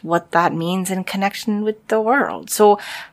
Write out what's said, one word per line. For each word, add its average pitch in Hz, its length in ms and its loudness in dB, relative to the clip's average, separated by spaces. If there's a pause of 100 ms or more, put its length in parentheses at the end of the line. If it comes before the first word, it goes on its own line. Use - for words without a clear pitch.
what 170 300 -2
that 170 200 4
means 180 380 -4
in 185 140 -4
connection 196 580 -4
with 214 240 -4
the 220 140 0
world. 220 500 0
So 208 300 6 (320)